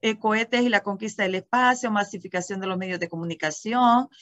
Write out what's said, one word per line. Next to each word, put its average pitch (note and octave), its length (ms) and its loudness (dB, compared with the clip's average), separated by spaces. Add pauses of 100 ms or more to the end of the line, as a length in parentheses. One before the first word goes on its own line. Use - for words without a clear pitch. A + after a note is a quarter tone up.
Eh, G#3+ 160 0
cohetes A3+ 440 2
y B3 80 4
la G#3 120 2
conquista G#3 420 -6
del F#3 120 0
espacio, B3 560 2
masificación F#3+ 680 -4
de F#3+ 80 -6
los F#3 100 -2
medios F#3 220 -4
de E3+ 100 -4
comunicación, G#3+ 960 0 (140)